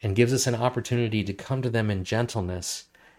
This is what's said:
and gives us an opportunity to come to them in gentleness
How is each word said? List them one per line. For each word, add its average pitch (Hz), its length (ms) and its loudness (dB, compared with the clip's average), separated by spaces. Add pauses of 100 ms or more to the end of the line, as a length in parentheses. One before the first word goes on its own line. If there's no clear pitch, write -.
and 98 140 0
gives 120 160 6
us 131 140 2
an 123 80 2
opportunity 117 680 0
to 98 100 -2
come 131 300 -4
to 123 80 0
them 110 200 2
in 95 140 -2
gentleness 92 840 -2 (320)